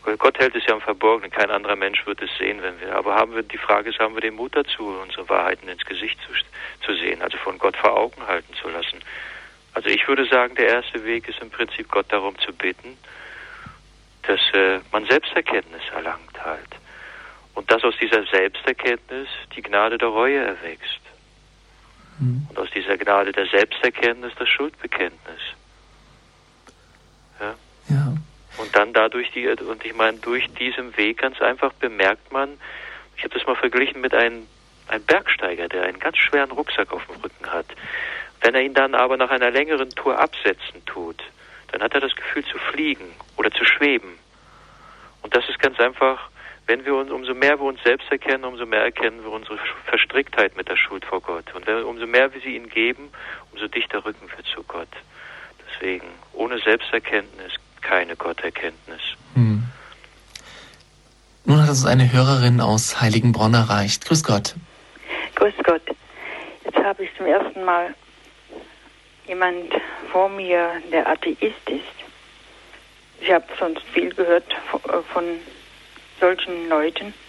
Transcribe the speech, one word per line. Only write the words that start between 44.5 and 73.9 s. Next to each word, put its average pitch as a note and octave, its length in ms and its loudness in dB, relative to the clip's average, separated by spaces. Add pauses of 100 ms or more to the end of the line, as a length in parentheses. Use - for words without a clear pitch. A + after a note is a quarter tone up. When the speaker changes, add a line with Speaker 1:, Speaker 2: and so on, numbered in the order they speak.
Speaker 1:
Und - 120 -4
das A#2+ 140 4
ist - 100 -6
ganz C3+ 220 0
einfach, C3 500 2 (360)
wenn B2+ 180 2
wir C#3 100 2
uns, C3+ 160 0
umso B2+ 240 -4
mehr C#3 240 4
wir C#3 80 -4
uns C3+ 160 -4
selbst B2 280 2
erkennen, C3+ 340 -2
umso A#2+ 220 -6
mehr A2 160 2
erkennen A#2 400 -2
wir A2 80 -10
unsere G#2+ 280 -10 (280)
Verstricktheit A#2 720 0
mit F#2 120 -8
der F#2 80 -2
Schuld - 280 -2
vor F#2 160 -4
Gott. E2+ 340 -10
Und F2 120 -10
wenn, A2+ 160 0
umso A#2 240 -8
mehr B2+ 260 2
wir C3+ 80 -14
sie B2+ 160 -8
ihm A#2 120 -14
geben, B2 400 -2 (440)
umso - 160 -8
dichter - 360 -6
rücken A2 300 -10
wir - 100 -18
zu - 200 -8
Gott. E2+ 240 -12 (800)
Deswegen, F#2 380 -6 (260)
ohne - 260 -2
Selbsterkenntnis G#2+ 960 0 (280)
keine E2+ 360 0
Gotterkenntnis. E2 840 -8 (340)
Speaker 2:
Hm. A2 280 4 (1800)
Nun D3+ 180 8
hat D3+ 60 8
uns C3+ 180 4
eine B2+ 260 6
Hörerin B2+ 480 6
aus A2 400 2
Heiligenbronn A2 540 4
erreicht. G#2 520 2
Grüß D#3+ 180 4
Gott. G2+ 300 0 (800)
Speaker 3:
Grüß - 260 4
Gott. E4 200 4 (840)
Jetzt - 140 0
habe G3+ 260 0
ich - 120 -8
zum F#3 100 -4
ersten F#3 380 0
Mal F3 300 2 (1300)
jemand F3+ 440 0 (380)
vor F#3 180 4
mir, F3 640 0
der E3 180 2
Atheist D#3+ 340 -2 (260)
ist. C4 140 -4 (1400)
Ich - 100 0
habe E3+ 140 6 (140)
sonst E3 240 -4 (100)